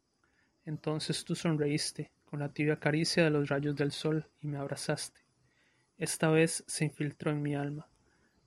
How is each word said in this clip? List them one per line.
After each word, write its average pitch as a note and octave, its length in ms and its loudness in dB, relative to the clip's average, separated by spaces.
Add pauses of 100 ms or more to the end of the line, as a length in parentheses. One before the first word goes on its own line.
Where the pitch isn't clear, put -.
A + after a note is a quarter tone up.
(640)
Entonces D#3 600 -4
tú E3+ 100 -4
sonreíste, D3+ 760 0 (120)
con - 160 -8
la C#3+ 140 -6
tibia D3+ 260 2
caricia D#3+ 460 2
de D#3+ 40 4
los D3 200 2
rayos C#3+ 260 0
del C#3+ 160 0
sol, D#3 380 -2 (100)
y D3+ 80 -8
me C#3+ 100 -4
abrazaste. - 640 -6 (760)
Esta E3 320 0
vez D#3+ 380 4
se - 180 -2
infiltró D3+ 460 -2
en D3 100 -2
mi D3 140 -2
alma. C#3+ 340 -6 (580)